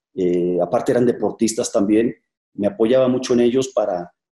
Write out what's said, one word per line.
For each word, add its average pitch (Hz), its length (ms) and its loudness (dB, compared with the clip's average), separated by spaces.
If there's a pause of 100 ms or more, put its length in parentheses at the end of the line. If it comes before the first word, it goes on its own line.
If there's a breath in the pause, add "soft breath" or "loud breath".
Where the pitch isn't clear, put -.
(160)
eh, 90 460 0
aparte 117 320 -2
eran 120 120 2
deportistas 113 640 -2
también, 107 460 0 (380)
me - 140 -4
apoyaba 127 420 2
mucho 127 240 -2
en 120 80 4
ellos 127 340 0
para, 95 380 -4 (200)